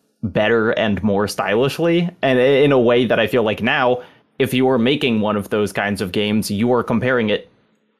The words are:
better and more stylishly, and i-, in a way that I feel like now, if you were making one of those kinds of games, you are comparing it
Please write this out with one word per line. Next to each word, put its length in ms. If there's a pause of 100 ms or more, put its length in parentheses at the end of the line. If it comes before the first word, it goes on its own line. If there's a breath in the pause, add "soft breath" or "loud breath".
(240)
better 480
and 320
more 240
stylishly, 840 (120)
and 180
i-, 240
in 80
a 80
way 260
that 140
I 80
feel 160
like 180
now, 400 (380 loud breath)
if 140
you 120
were 140
making 400
one 160
of 140
those 240
kinds 260
of 140
games, 360
you 220
are 140
comparing 440
it 200 (500)